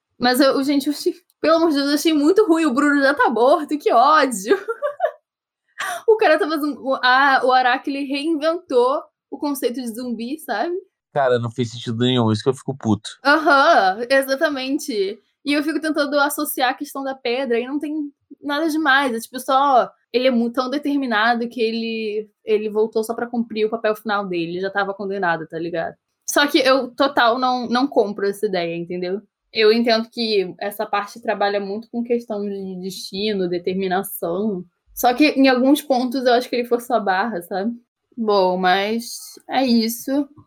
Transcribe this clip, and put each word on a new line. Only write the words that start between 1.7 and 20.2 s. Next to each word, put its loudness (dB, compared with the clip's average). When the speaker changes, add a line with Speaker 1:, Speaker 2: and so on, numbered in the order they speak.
Speaker 1:
de 0
Deus, 0
eu 0
achei 2
muito 4
ruim, 2
o 0
Bruno 2
já 4
tá 2
morto, 2
que 0
ódio. 4
<laughs> -8
O 8
cara 4
tá -2
fazendo, -4
o, -2
a, 4
o 4
Araki, 2
ele -6
reinventou 0
o -12
conceito -4
de -8
zumbi, -8
sabe? -4
Speaker 2:
Cara, 2
não -6
fez -4
sentido -8
nenhum, 2
isso -2
que -2
eu 2
fico -10
puto. -2
Speaker 1:
Aham, 4
exatamente. -2
E -2
eu 2
fico -2
tentando 0
associar -2
a -2
questão -10
da -6
pedra -2
e -4
não -6
tem -6
nada -2
demais, 2
é -6
tipo, -12
só 2
ele 2